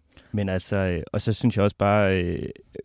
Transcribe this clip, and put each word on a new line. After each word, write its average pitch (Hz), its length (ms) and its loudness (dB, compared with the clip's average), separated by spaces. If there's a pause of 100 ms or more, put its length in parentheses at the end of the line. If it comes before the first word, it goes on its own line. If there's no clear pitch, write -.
(320)
Men 104 160 -2
altså, 95 280 -2
øh, 90 260 0 (100)
og 98 100 -2
så 113 100 0
synes 110 240 0
jeg 101 80 4
også 104 140 0
bare, 101 440 4
øh, 80 260 -4 (360)